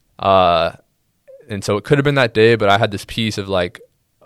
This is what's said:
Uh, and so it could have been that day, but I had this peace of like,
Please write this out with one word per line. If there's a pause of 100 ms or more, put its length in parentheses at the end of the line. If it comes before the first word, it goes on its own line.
(180)
Uh, (760)
and
so
it
could
have
been
that
day,
but
I
had
this
peace
of
like, (460)